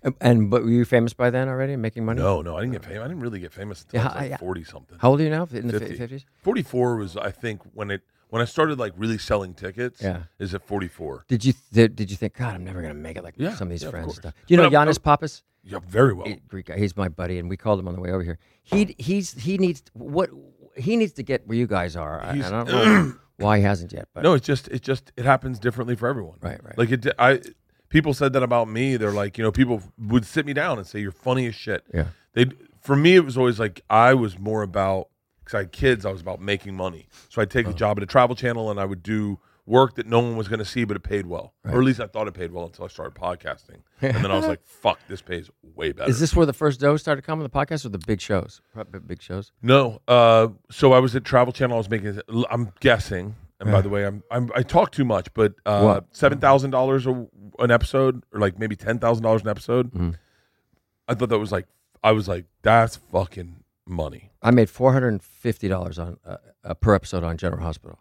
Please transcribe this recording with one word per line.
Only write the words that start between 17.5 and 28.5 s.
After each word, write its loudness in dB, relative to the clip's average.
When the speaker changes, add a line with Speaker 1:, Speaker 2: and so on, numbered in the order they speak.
Speaker 1:
we -8
called 0
him -8
on -8
the -10
way -8
over -2
here. -8
He, -2
he's, -4
he -4
needs 0
what -4
he -2
needs 0
to -12
get -4
where -2
you 0
guys -4
are. -8
I, -6
Speaker 2:
He's -4
Speaker 1:
I -6
don't -4
know 4
Speaker 2:
<clears throat> -20
Speaker 1:
why 2
he 4
hasn't -2
yet. -14
But -10
Speaker 2:
No, 6
it's 0
just, -4
it -8
just, -6
it -10
happens 0
differently -4
for -4
everyone. -8
Speaker 1:
Right, -10
right. -14
Speaker 2:
Like, 2
it, -2
I, 6
people 2
said 0
that 2
about 0